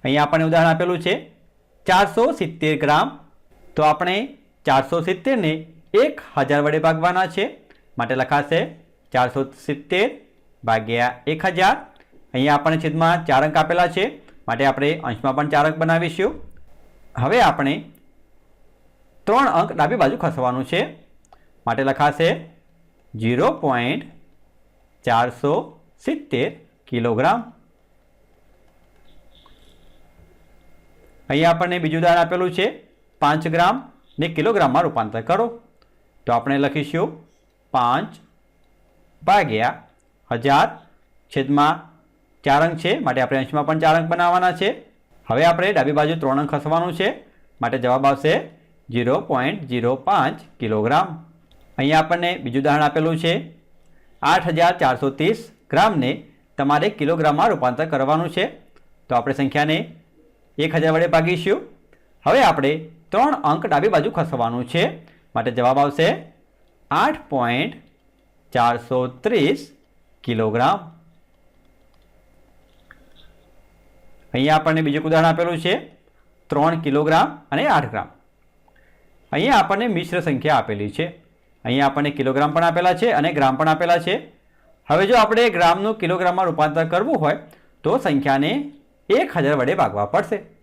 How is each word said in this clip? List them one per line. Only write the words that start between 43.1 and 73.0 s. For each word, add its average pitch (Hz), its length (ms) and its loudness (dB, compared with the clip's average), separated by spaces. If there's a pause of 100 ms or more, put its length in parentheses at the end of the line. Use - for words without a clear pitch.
આપણે 135 200 -2
અંશમાં 147 240 -4
પણ 160 160 -2
ચાર 160 160 4
અંક 165 120 -4
બનાવવાના 175 480 0
છે. 190 100 0 (600)
હવે 127 200 2
આપણે 175 220 2
ડાબી 147 280 0
બાજુ 156 220 0
ત્રણ 139 220 0
અંક 143 100 -4
ખસવાનું 165 460 -2
છે, 190 80 2 (540)
માટે 117 220 -2
જવાબ 131 260 2
આવશે 143 240 0 (560)
ઝીરો 120 260 0 (140)
પોઇન્ટ 147 300 -2 (100)
ઝીરો 123 220 -2 (160)
પાંચ 175 300 0 (220)
કિલોગ્રામ. 117 480 0 (680)
અહીંયા 156 260 2
આપણને 175 280 -2 (120)
બીજું 123 200 -2
ઉદાહરણ 147 240 2
આપેલું 160 360 0
છે, 165 100 0 (880)
આઠ 165 360 2
હજાર 170 240 4
ચારસો 135 260 2 (120)
ત્રીસ 214 200 0 (320)
ગ્રામને 156 400 2 (460)
તમારે 147 300 2 (120)
કિલોગ્રામમાં 165 540 2
રૂપાંતર 127 380 -2
કરવાનું 151 440 0
છે, 185 100 0 (640)
તો - 80 -6
આપણે 127 240 0
સંખ્યાને 147 380 0 (840)
એક 160 100 -2
હજાર 160 220 2
વડે 170 200 2
ભાગીશું. 170 440 0 (680)
હવે 190 140 4 (100)
આપણે 139 220 0 (400)
ત્રણ 254 220 2 (180)
અંક 165 140 -2
ડાબી 175 300 2
બાજુ 165 220 2
ખસવાનું 123 540 -2
છે, 170 120 0 (500)
માટે 117 240 -2
જવાબ 127 260 4
આવશે 143 240 0 (840)
આઠ 226 300 0 (100)
પોઇન્ટ 127 420 -2 (800)
ચારસો 120 460 0 (240)
ત્રીસ 214 380 0 (640)
કિલોગ્રામ. 117 520 0 (3500)